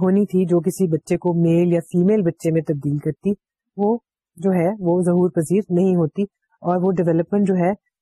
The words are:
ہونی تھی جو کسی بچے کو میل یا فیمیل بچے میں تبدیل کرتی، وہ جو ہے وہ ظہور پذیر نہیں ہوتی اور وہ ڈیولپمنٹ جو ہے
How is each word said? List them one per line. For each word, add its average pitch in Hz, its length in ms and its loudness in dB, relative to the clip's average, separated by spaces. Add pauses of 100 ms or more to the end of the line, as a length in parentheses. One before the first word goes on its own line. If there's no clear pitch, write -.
ہونی 190 240 2
تھی 185 180 0
جو 170 160 2
کسی 175 280 -2
بچے 160 280 -2
کو 175 180 -2
میل 170 380 2
یا 170 80 0
فیمیل 190 420 0
بچے 165 280 -2
میں 160 120 0
تبدیل 147 360 -4
کرتی، 156 320 -6 (460)
وہ 208 220 0 (380)
جو 175 140 -2
ہے 175 180 2 (100)
وہ 180 240 0
ظہور 175 280 2
پذیر 175 400 -2
نہیں 180 260 2
ہوتی 170 260 -2 (400)
اور 175 200 -2
وہ 190 100 0
ڈیولپمنٹ 175 560 0
جو 190 60 0
ہے 180 180 0 (300)